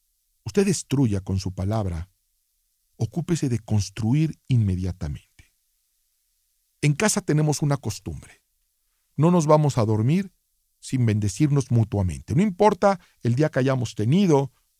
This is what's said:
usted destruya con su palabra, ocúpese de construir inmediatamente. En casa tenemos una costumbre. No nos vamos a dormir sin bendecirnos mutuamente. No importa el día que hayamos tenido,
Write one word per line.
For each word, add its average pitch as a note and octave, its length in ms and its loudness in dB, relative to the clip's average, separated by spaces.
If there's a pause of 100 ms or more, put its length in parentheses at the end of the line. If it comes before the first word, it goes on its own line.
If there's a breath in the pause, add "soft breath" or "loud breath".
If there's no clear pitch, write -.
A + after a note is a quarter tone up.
(440)
usted G3+ 200 0
destruya C3+ 560 0
con F#2+ 200 -4
su F#2 120 -8
palabra, F#2+ 560 -6 (880)
ocúpese D3+ 520 -4
de A#2 100 -2
construir A2+ 880 -2
inmediatamente. F#2 1040 -4 (1300)
En D3 140 2
casa G#3+ 280 0
tenemos D3+ 380 0
una C#3+ 160 0
costumbre. - 680 -10 (720)
No D#3+ 160 4
nos E3 160 2
vamos D3+ 300 4
a A2+ 60 4
dormir A#2+ 480 0 (460)
sin C3 260 -2
bendecirnos A#2 680 0
mutuamente. G2+ 640 -2
No F3 60 4
importa G#3 580 2 (220 soft breath)
el A#2 120 0
día D3+ 160 0
que - 80 -4
hayamos C3 380 -2
tenido, C#3 560 2 (280)